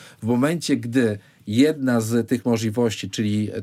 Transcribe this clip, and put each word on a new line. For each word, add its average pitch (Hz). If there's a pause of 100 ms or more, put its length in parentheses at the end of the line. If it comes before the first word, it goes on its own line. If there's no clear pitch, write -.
(220)
W 107
momencie, 139
gdy 113 (300)
jedna 131
z 113
tych 120
możliwości, 113
czyli 107 (140)